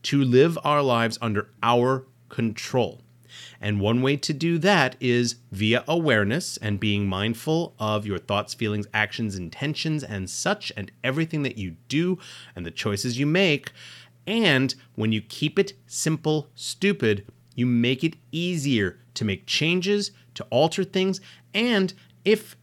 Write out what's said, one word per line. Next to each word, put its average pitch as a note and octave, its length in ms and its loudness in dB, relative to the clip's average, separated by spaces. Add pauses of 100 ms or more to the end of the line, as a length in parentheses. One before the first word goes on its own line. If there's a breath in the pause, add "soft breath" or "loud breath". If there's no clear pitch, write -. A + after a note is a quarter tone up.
to C#3+ 200 2
live C#3 400 6
our D3 200 2
lives A#2 380 2
under G#2+ 280 -2 (140)
our B2 420 4 (240)
control. A2+ 720 -2 (600 loud breath)
And G#2 180 0
one A#2 220 2
way C#3 160 2
to D3 160 -6
do E3 240 0
that D#3 420 2
is A#2+ 360 2 (160)
via G#2+ 360 2
awareness C#3+ 680 2
and G#2 220 -4
being G2+ 280 0
mindful A2+ 720 -2
of G#2+ 260 -2
your G2 120 -4
thoughts, G2+ 360 -4
feelings, G#2 400 -2
actions, G#2+ 420 -2
intentions, C#3+ 680 -4
and G2 260 -6
such, - 460 -4
and G2+ 160 -10 (120)
everything D3+ 400 -2
that B2+ 140 -6
you F2+ 200 -8 (100)
do F3 320 0 (360 loud breath)
and - 100 -10
the E2+ 60 -8
choices A2+ 460 -4
you C#3+ 80 0
make. E3 460 2 (560 loud breath)
And D#3 480 2 (200 loud breath)
when A2 160 0
you G#2+ 100 0
keep - 360 -4
it G3 160 0 (140)
simple, D#3 680 -2
stupid, B2 720 0 (300)
you B2 100 0
make B2 380 2
it D#3+ 120 -2 (160)
easier C#3+ 680 -2 (160)
to A2 100 -4
make F#2+ 200 -2
changes, F#3 680 0 (240 soft breath)
to - 100 -12
alter D#3+ 380 2
things, F#3+ 360 0 (340 loud breath)
and G#3 400 2 (300 soft breath)
if G#3+ 400 2